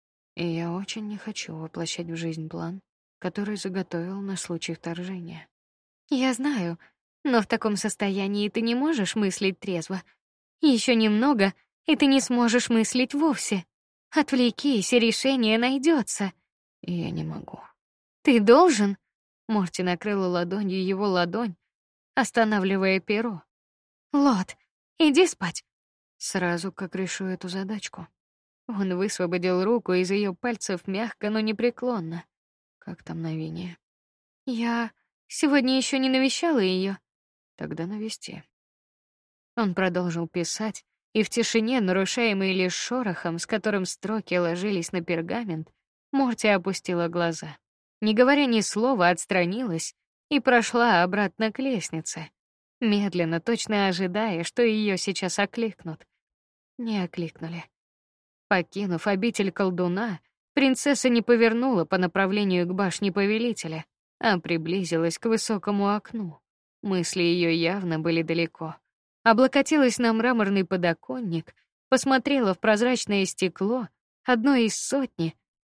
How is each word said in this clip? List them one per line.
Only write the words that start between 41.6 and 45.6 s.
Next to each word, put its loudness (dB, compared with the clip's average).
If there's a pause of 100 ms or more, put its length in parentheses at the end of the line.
нарушаемой 0
лишь 0
шорохом, -4
с -8
которым -2
строки -6
ложились -2
на -2
пергамент, -6 (400)